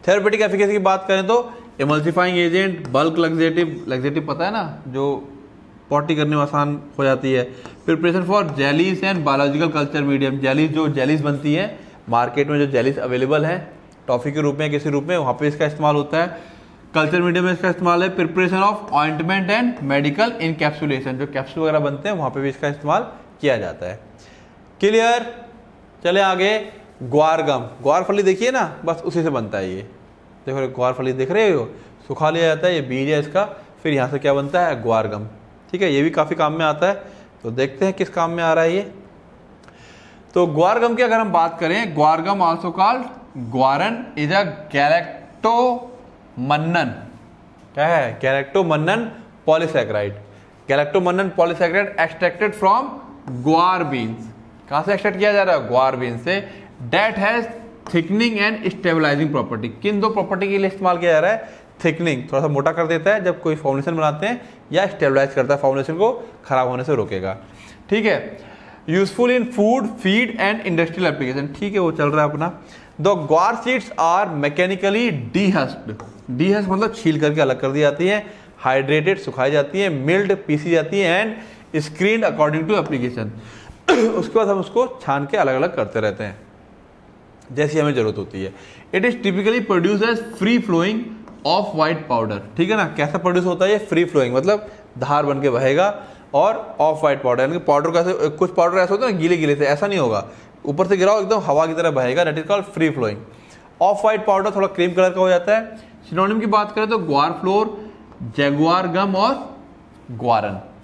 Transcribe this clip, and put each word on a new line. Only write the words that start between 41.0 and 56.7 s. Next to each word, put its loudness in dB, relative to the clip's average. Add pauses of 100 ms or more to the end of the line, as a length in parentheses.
अगर 2
हम -2
बात 0
करें, -2
ग्वार 4
गम -2
also 0
called 2 (460)
guaran 2 (220)
is -2
a 2 (300)
galactomannन, 0 (800)
क्या 2
है, 0
galactomannन 0 (380)
polysaccharide। 0 (560)
galactomannन 0
polysaccharide 2
extracted 0
from 2 (560)
guar 4 (120)
beans, -4 (480)
कहाँ 0
से 0
extract -2
किया 4
जा 4
रहा 4
है, -2
Guar 4
बीन -4
से। -4 (440)